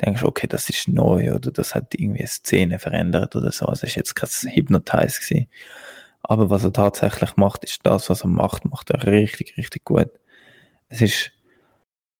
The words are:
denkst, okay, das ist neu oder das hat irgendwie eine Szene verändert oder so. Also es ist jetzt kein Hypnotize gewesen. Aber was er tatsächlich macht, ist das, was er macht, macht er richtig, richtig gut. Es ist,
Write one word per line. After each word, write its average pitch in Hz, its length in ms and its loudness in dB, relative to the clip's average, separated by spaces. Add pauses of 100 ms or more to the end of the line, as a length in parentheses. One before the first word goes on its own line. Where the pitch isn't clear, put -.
denkst, 107 220 0
okay, - 240 0
das - 220 -4
ist - 180 -4
neu - 460 2
oder 127 180 -4
das - 240 -4
hat - 180 -6
irgendwie - 280 -4
eine - 60 -6
Szene 92 520 0
verändert 85 560 -2
oder - 160 -2
so. - 160 -4
Also - 160 -4
es - 80 -4
ist - 40 -6
jetzt - 200 -6
kein - 380 -6
Hypnotize - 680 2
gewesen. - 260 0 (760)
Aber 110 260 4
was 101 140 2
er 98 100 2
tatsächlich - 640 0
macht, 98 260 2
ist - 220 -4
das, - 240 2
was 90 120 0
er - 60 -2
macht, - 380 0
macht - 240 -8
er - 160 -2
richtig, 104 500 2
richtig - 300 -10
gut. - 240 2 (800)
Es 117 120 -2
ist, - 300 0 (880)